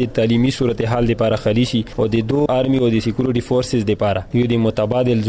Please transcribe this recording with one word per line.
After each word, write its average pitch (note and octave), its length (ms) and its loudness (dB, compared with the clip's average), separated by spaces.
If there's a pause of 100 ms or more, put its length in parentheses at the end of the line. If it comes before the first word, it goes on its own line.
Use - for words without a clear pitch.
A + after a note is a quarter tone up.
د A#2+ 180 -2
تعلیمي A#2 380 2
صورتحال A#2 540 0
د A2+ 120 0
پاره A2 220 0
خالي A2+ 260 2
شي A#2 100 0 (140)
او A2+ 120 0 (100)
د A2+ 180 -2
دو D3 80 2 (140)
آرمي C3 260 2
او A#2 80 2
د A2 160 0
سیکیورټي A#2+ 420 -2
فورسز B2 400 0
د G#2 160 0
پاره G2+ 380 -2
یو A#2 100 0
د A#2 140 0
متبادل A2 600 0